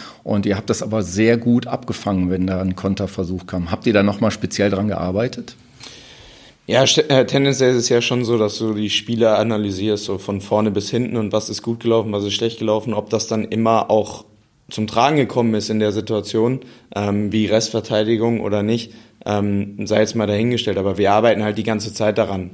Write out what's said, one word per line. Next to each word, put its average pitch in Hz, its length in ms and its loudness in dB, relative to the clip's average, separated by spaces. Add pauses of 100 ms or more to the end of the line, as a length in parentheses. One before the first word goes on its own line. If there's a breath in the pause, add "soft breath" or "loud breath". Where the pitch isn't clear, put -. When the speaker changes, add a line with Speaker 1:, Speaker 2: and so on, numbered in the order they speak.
(220 loud breath)
Speaker 1:
Und 104 240 0
ihr 101 100 2
habt 104 140 -6
das 110 120 0
aber 107 200 -2
sehr 107 360 2
gut 120 280 2
abgefangen, 95 640 -2
wenn 92 160 0
da 92 160 -2
ein 95 140 -2
Konterversuch 95 720 -4
kam. 90 260 -4
Habt - 160 -6
ihr 113 40 2
da 101 120 6
nochmal 101 260 2
speziell 101 400 -2
dran 101 180 0
gearbeitet? 98 680 -4 (1120 loud breath)
Speaker 2:
Ja, 123 180 4
st-, 143 260 2
äh, 131 160 4
tendenziell 135 460 2
ist 127 60 2
es 113 100 0
ja 120 120 4
schon 123 240 -2
so, 117 140 0
dass 104 200 0
du 110 160 -2
die 104 160 -2
Spieler 110 480 2
analysierst, 104 640 0
so 95 140 -4
von 98 220 -6
vorne 107 300 2
bis 98 200 -2
hinten 123 260 -2
und 107 160 -2
was 107 180 -2
ist 104 120 -8
gut 117 180 -6
gelaufen, 113 320 2
was 101 120 -2
ist 101 100 -4
schlecht 113 260 -4
gelaufen, 107 340 0
ob 104 160 -4
das 110 160 0
dann 110 180 -2
immer 113 460 2
auch 107 340 0 (440)
zum 107 180 -4
Tragen 135 300 4
gekommen 117 380 2
ist 107 140 -2
in 110 120 0
der 107 100 2
Situation, 110 720 -2 (340 loud breath)
ähm, 101 380 0
wie 107 140 2
Restverteidigung 110 920 0
oder 101 220 -2
nicht, 117 300 -2 (340 loud breath)
ähm, 101 600 -2
sei 104 140 2
jetzt 110 140 0
mal 107 140 0
dahingestellt, 110 500 0
aber 98 180 0
wir 98 140 2
arbeiten 107 320 4
halt 107 160 -2
die 107 60 -4
ganze 107 280 -4
Zeit 107 260 0
daran, 95 360 -2